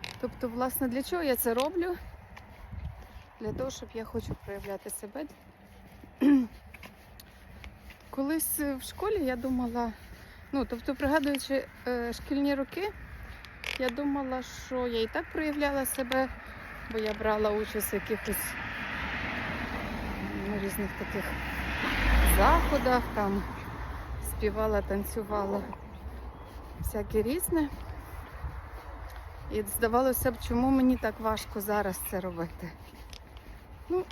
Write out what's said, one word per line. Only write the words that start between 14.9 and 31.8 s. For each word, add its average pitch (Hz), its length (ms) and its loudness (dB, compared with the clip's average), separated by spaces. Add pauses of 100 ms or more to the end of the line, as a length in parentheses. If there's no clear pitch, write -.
і 220 60 2
так 320 240 -2
проявляла 294 540 0
себе, 262 440 2 (640)
бо 226 60 -2
я 214 160 0
брала 214 360 2
участь 208 440 0
в - 20 2
якихось, - 580 -2 (1900)
ну, 202 120 0
різних 196 300 -2 (100)
таких 196 240 -2 (1120)
заходах, 254 640 8 (120)
там, 202 280 2 (1000)
співала, 214 380 4
танцювала, 202 800 0 (1160)
всяке 214 420 2
різне. 302 480 2 (1800)
І 208 100 2
здавалося 240 680 4
б, 233 40 -4 (120)
чому 240 220 6
мені 254 280 8
так 220 220 -2
важко 220 420 0
зараз 202 380 2 (100)